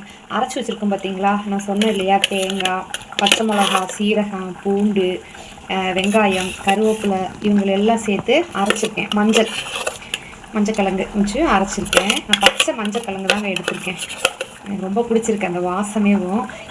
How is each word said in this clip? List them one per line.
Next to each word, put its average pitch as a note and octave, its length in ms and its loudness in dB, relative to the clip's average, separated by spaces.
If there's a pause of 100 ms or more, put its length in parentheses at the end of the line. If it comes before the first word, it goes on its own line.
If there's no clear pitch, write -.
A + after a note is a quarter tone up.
(300)
அரைச்சு B3 280 -2
வச்சிருக்கோம் G3+ 400 -2
பார்த்தீங்களா, G3 460 0
நான் G3 220 -2
சொன்னேன் G#3 240 2
இல்லையா, G3 260 2
தேங்காய், F#3+ 680 -2 (320)
பச்சை G3+ 320 4
மிளகா, F#3+ 400 2 (100)
சீரகம், G3+ 640 0
பூண்டு, G3 600 2 (480)
அ, F#3+ 40 0
வெங்காயம், F#3+ 800 2 (100)
கருவேப்பிலை G3 640 2 (140)
இவங்களெல்லாம் G3+ 600 4
சேர்த்து A3+ 400 2 (100)
அரைச்சிருக்கேன். G3+ 560 -2
மஞ்சள், G#3+ 400 4 (1040)
மஞ்சக்கிழங்கு G3+ 600 0
வச்சு A3 320 2
அரைச்சிருக்கேன். G3 800 2
நான் G3+ 140 0
பச்சை G3 340 2
மஞ்சக்கிழங்கு G3+ 520 -4
தாங்க G3+ 220 0
எடுத்திருக்கேன். F3+ 480 -4 (680)
எனக்கு G3 160 -6
ரொம்ப G3+ 300 0
பிடிச்சிருக்கு A3 340 2
அந்த F3 160 -2
வாசமேவும். G3+ 840 0 (240)